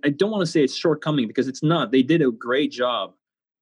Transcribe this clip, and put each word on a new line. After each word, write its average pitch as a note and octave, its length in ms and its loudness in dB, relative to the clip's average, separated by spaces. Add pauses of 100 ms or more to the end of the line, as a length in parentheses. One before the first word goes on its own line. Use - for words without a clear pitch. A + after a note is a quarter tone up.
I D3 40 0
don't G3 220 0
wanna G3 140 -2
say D#3 180 2
it's B2+ 120 0
shortcoming D3+ 520 -2
because B2 200 -2
it's C3 160 -6
not. D3+ 280 0
They C3 120 4
did D#3 180 2
a B2+ 100 2
great B2+ 400 -2
job, A#2 420 -4 (480)